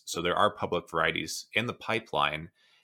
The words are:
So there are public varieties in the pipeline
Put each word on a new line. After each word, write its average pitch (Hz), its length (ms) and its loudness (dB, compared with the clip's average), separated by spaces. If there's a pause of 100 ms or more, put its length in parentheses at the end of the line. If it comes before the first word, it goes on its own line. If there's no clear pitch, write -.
So - 160 -4
there 85 160 2
are 104 120 6
public - 400 -2
varieties 82 640 0
in 110 120 0
the 117 80 -4
pipeline 78 760 -2 (340)